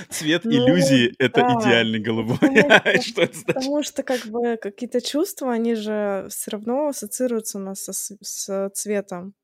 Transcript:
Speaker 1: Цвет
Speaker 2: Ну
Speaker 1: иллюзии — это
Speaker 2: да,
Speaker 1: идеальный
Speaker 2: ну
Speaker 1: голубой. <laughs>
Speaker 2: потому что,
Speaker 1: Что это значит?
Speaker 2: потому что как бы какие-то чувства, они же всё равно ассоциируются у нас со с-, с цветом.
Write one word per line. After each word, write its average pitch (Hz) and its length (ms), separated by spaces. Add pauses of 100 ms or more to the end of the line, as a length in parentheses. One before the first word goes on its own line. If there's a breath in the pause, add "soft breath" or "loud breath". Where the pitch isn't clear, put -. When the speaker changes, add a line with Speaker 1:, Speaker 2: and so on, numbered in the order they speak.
(100)
Speaker 1:
Цвет 165 360
Speaker 2:
Ну 226 40
Speaker 1:
иллюзии — 135 680
это 131 240
Speaker 2:
да, - 40
Speaker 1:
идеальный 117 540
Speaker 2:
ну - 0
Speaker 1:
голубой. 113 400
<laughs> 220 440
Speaker 2:
потому 202 180
что, - 120
Speaker 1:
Что 175 80
это - 160
значит? 262 320
Speaker 2:
потому 294 120
что - 200
как 240 240
бы 233 340
какие-то 240 400
чувства, 277 520
они 233 220
же 208 560
всё - 220
равно 240 360
ассоциируются 226 680
у 196 40
нас 196 220
со 190 80
с-, - 300
с 196 520
цветом. 196 680